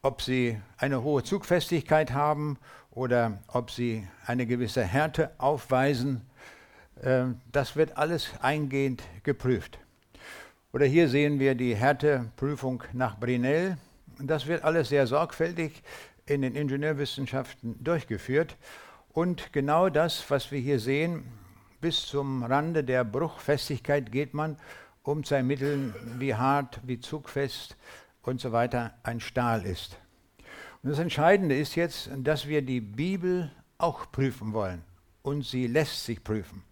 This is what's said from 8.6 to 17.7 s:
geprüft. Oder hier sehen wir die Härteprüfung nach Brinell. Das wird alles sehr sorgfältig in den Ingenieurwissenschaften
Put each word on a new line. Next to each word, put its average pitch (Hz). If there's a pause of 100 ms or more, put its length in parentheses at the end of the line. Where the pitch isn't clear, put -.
geprüft. 127 (960)
Oder 131
hier 151
sehen 143
wir 135
die 120
Härteprüfung 131
nach 120
Brinell. 131 (420)
Das 143
wird 160
alles 156
sehr 139
sorgfältig 160 (440)
in 143
den 127
Ingenieurwissenschaften 139